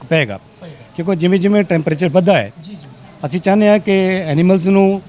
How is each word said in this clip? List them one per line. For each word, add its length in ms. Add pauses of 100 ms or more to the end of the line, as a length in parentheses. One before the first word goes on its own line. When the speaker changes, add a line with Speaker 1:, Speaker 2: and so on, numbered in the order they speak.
Speaker 1:
ਪਏਗਾ, 280
Speaker 2:
ਪਏਗਾ। 380 (220)
Speaker 1:
ਕਿਉਂਕਿ 200
ਜਿਵੇਂ 220
ਜਿਵੇਂ 260
ਟੈਂਪਰੇਚਰ 440
ਵੱਧਦਾ 300
ਹੈ, 140 (100)
Speaker 2:
ਜੀ, 80
ਜੀ। 180 (380)
Speaker 1:
ਅਸੀਂ 140
ਚਾਹੁੰਦੇ 280
ਹਾਂ 100
ਕਿ 480
ਐਨੀਮਲਸ 400
ਨੂੰ 420